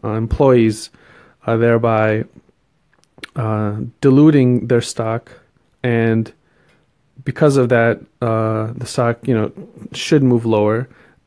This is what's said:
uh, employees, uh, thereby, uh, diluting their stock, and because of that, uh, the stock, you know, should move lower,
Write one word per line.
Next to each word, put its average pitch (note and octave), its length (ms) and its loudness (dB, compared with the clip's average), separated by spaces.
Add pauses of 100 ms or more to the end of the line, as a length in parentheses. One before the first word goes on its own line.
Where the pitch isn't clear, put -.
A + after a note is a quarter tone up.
uh, A2 120 -6
employees, A2+ 760 2 (560)
uh, A2+ 100 -2
thereby, A2+ 680 0 (1120)
uh, G#2+ 400 -2 (240)
diluting C3+ 640 4
their B2 140 0
stock, A2+ 500 -8 (540)
and A2+ 480 0 (920)
because C#3 360 0
of B2+ 100 2
that, A#2 320 0 (200)
uh, A2 540 -4
the B2 120 -10
stock, A#2 320 -4 (100)
you C3 60 0
know, G#2+ 180 -2 (400)
should - 300 0
move A#2+ 220 2
lower, A2 440 0 (380)